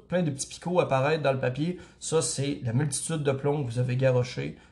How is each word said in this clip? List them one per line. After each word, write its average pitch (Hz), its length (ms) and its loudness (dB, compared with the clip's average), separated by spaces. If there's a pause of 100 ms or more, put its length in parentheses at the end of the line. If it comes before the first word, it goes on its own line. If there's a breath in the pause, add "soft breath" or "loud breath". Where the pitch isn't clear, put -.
plein 175 140 0
de 151 80 0
petits - 160 -6
picots 175 340 -2
apparaître 143 420 2
dans 139 100 4
le 135 80 -2
papier. 139 380 -2 (220 loud breath)
Ça, 160 220 0
c'est 143 420 -2
la 117 80 -2
multitude 151 500 0
de 139 100 2
plombs 143 320 0
que 120 60 -4
vous 117 80 -4
avez 123 180 0
garochés 131 600 2 (160 soft breath)